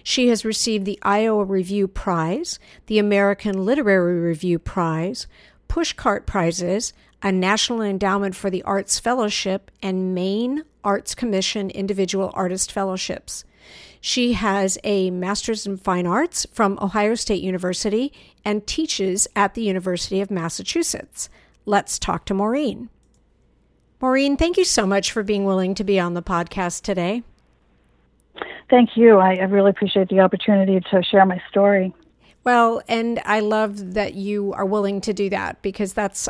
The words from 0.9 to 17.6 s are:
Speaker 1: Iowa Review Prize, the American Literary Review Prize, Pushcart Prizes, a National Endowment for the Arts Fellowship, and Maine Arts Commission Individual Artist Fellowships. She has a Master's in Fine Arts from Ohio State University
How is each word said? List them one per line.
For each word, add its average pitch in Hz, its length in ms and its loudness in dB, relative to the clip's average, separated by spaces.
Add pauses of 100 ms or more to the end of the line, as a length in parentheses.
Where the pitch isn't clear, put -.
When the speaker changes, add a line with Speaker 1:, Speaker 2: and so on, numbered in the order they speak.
Speaker 1:
Iowa 208 420 2
Review 190 440 0
Prize, 185 720 -4 (280)
the 214 120 0
American 202 680 2
Literary 190 560 2
Review 170 380 0
Prize, 170 680 -4 (420)
Pushcart - 580 -2
Prizes, 180 640 -2 (300)
a 196 100 0
National 208 500 0
Endowment 196 540 -2
for 196 140 -6
the 180 140 -4
Arts 196 360 -2
Fellowship, 208 680 -2 (120)
and 185 320 -2
Maine 226 500 -2 (200)
Arts - 300 -2
Commission 196 560 -2
Individual 196 640 -2
Artist 185 360 -4
Fellowships. - 760 -6 (560)
She 240 340 0
has 196 500 0
a 190 260 0
Master's 196 560 -4
in 196 120 -6
Fine 180 280 -2
Arts 240 460 0
from 202 280 0
Ohio 208 360 0
State 208 260 -2
University 185 720 -2 (320)